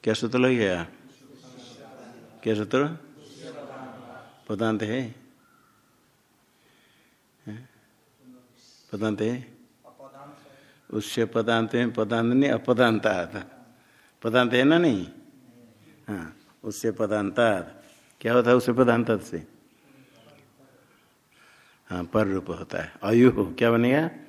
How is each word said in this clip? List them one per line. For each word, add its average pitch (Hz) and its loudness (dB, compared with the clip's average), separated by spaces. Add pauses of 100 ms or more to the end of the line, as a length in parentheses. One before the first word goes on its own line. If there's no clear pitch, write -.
क्या 110 0
सूत्र 120 -2
लग 127 4
गया? 92 0 (1600)
क्या 110 0
सूत्र? 131 -2 (1500)
पदांत 110 -2
है? 113 -6 (2250)
हैं? 117 -16 (1200)
पदांत 104 -4
है? 120 -6 (1300)
उससे 110 -4
पदांत 113 0
में 120 0
पदांत 113 0
नहीं, 135 4
अपदांत 113 2
आता। - -4 (500)
पदांत 120 2
है 127 4
ना, 156 4
नहीं? 117 0 (1000)
हाँ, 85 -10 (260)
उससे 110 -6
पदांत 101 -2 (840)
क्या 113 -2
होता 123 4
है? 123 8
उससे 123 2
पदांत 120 4
से, 90 -4 (2500)
हाँ, 90 -6
पर 104 2
रूप 95 -4
होता 90 -8
है। 80 -12 (100)
अयु 117 8
हो, 92 -2
क्या 117 4
बनेगा? 127 2 (200)